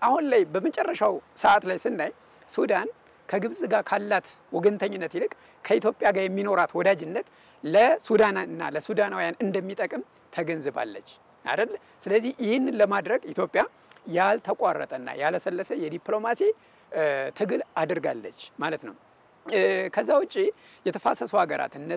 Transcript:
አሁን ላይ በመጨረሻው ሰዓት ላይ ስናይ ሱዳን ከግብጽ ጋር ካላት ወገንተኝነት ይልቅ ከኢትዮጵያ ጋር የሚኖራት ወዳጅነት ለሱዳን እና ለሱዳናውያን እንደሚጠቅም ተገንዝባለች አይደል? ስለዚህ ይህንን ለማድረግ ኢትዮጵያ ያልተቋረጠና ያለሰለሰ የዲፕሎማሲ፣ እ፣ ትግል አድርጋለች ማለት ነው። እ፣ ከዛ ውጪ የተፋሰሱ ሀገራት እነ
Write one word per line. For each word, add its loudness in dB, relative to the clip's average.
አሁን 4
ላይ 6
በመጨረሻው 0
ሰዓት 6
ላይ -2
ስናይ -2
ሱዳን 0
ከግብጽ -2
ጋር 2
ካላት 0
ወገንተኝነት 0
ይልቅ -2
ከኢትዮጵያ 2
ጋር 0
የሚኖራት 0
ወዳጅነት 0
ለሱዳን 4
እና -6
ለሱዳናውያን -2
እንደሚጠቅም -4
ተገንዝባለች -6
አይደል? 0
ስለዚህ 0
ይህንን 0
ለማድረግ 2
ኢትዮጵያ 0
ያልተቋረጠና 0
ያለሰለሰ -2
የዲፕሎማሲ፣ -2
እ፣ 0
ትግል -2
አድርጋለች -4
ማለት -4
ነው። -14
እ፣ 2
ከዛ -2
ውጪ 0
የተፋሰሱ -2
ሀገራት 0
እነ -10